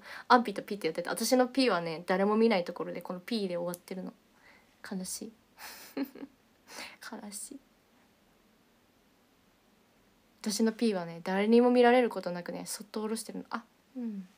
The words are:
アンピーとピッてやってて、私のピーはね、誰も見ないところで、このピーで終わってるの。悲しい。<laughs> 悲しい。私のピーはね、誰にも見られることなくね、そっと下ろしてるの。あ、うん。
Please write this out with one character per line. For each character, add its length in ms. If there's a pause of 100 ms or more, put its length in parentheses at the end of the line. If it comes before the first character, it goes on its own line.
(280)
ア 100
ン 60
ピ 100
ー 20
と 60
ピ 140
ッ 40
て 80
や 60
っ 20
て 80
て、 60
私 260
の 120
ピ 180
ー 40
は 120
ね、 240
誰 200
も 120
見 120
な 80
い 60
と 100
こ 120
ろ 80
で、 80
こ 120
の 60
ピ 260
ー 20
で 100
終 100
わ 60
っ 100
て 120
る 80
の。 100 (760)
悲 140
し 220
い。 80 (640)
<laughs> 1120
悲 200
し 240
い。 40 (2750)
私 220
の 80
ピ 220
ー 0
は 120
ね、 180
誰 240
に 140
も 100
見 100
ら 100
れ 100
る 80
こ 120
と 100
な 120
く 80
ね、 160
そ 160
っ 40
と 140
下 60
ろ 80
し 80
て 100
る 60
の。 100
あ、 140 (340)
う 20
ん。 280 (100)